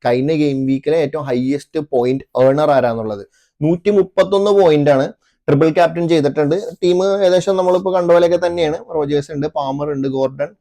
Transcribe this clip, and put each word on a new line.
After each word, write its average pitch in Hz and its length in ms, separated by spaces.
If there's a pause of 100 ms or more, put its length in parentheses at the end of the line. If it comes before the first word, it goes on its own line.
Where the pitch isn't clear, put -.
കഴിഞ്ഞ 131 260
ഗെയിം 143 340
വീക്കിലെ 135 320
ഏറ്റവും 147 260
ഹയസ്റ്റ് 135 560
പോയിന്റ് 131 440 (200)
ഏർണർ 147 280
ആരാന്നുള്ളത്. 113 560 (340)
നൂറ്റി 170 280
മുപ്പത്തൊന്ന് 196 600
പോയിന്റ് 151 400
ആണ്. 139 220 (340)
ട്രിപ്പിൾ 147 220
ക്യാപ്റ്റൻ 165 400
ചെയ്തിട്ടുണ്ട്. 147 460 (280)
ടീം 190 400
ഏകദേശം 185 340
നമ്മളിപ്പോ 185 360
കണ്ട 175 180
പോലെയൊക്കെ 175 360
തന്നെയാണ്. 170 300 (180)
റോജേഴ്സ് 147 360
ഉണ്ട്, 147 160
പാമർ 147 440
ഉണ്ട്, 139 160
ഗോർഡൻ, 135 400 (140)